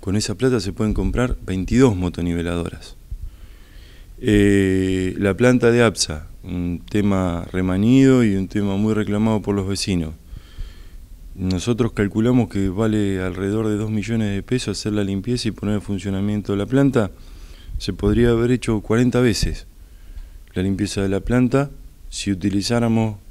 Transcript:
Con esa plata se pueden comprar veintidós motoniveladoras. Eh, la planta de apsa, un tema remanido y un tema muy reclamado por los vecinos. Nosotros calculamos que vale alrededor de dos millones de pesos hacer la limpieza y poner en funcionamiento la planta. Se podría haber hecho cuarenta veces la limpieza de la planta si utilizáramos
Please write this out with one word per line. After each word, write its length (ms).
Con 140
esa 200
plata 260
se 140
pueden 180
comprar 540
veintidós 500
motoniveladoras. 1000
Eh, 960
la 160
planta 360
de 120
apsa, 440
un 460
tema 640
remanido 720
y 100
un 140
tema 280
muy 160
reclamado 480
por 140
los 140
vecinos. 460
Nosotros 580
calculamos 560
que 200
vale 520
alrededor 480
de 80
dos 160
millones 420
de 80
pesos 340
hacer 160
la 120
limpieza 420
y 60
poner 240
en 60
funcionamiento 760
la 100
planta. 460
Se 140
podría 380
haber 200
hecho 300
cuarenta 400
veces 480
la 100
limpieza 360
de 80
la 120
planta 500
si 220
utilizáramos 840